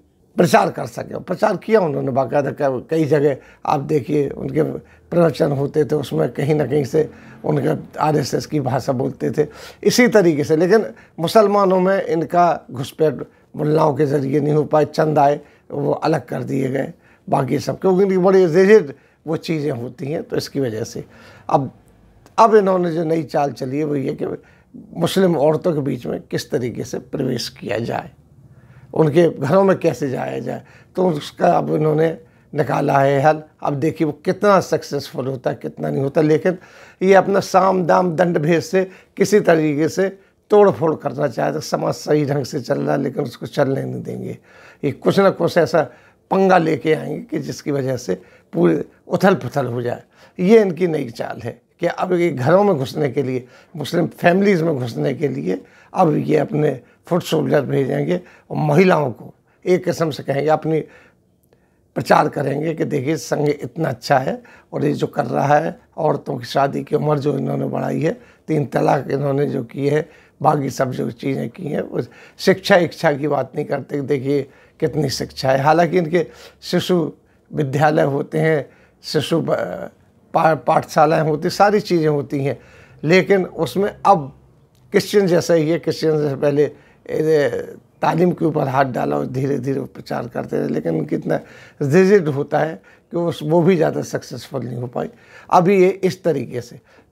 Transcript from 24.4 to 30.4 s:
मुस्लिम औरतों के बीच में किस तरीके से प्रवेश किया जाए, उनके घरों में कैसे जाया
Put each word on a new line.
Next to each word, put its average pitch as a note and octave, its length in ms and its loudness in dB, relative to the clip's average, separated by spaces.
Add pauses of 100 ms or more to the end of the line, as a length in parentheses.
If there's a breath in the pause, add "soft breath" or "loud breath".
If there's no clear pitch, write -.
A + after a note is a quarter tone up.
मुस्लिम E3+ 440 2
औरतों D#3 360 2
के D3 80 -2
बीच C3 240 -6
में G2 160 -6
किस - 280 -8
तरीके B2 340 -4
से - 160 -10
प्रवेश C3+ 500 -6
किया - 300 -8
जाए, - 300 -6 (840 soft breath)
उनके D#3+ 360 4
घरों D3+ 340 2
में F#3+ 140 4
कैसे D#3 320 -2
जाया C3+ 300 -6